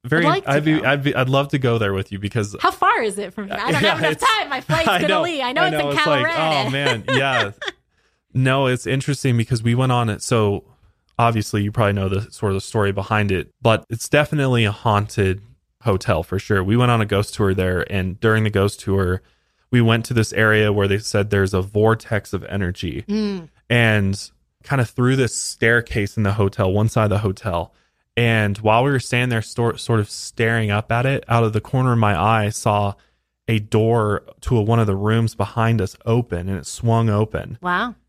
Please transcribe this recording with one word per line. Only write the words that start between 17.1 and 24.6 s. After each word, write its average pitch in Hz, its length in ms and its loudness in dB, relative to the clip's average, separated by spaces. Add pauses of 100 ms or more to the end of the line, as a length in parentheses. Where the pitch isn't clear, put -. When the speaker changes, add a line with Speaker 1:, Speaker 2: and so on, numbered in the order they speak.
Speaker 1:
tour 98 180 2
there, 92 380 0
and 92 280 -4
during 110 240 2
the 107 60 0
ghost 101 300 0
tour, 95 420 0 (500)
we 123 100 4
went 113 240 2
to - 80 -8
this 110 200 0
area 107 400 4
where 101 140 2
they 101 100 2
said 104 320 -2
there's 98 240 2
a 92 80 2
vortex 107 720 0
of 90 120 -6
energy 95 640 -6
Speaker 2:
Mm. 202 420 -4 (200)
Speaker 1:
and 107 640 0 (320)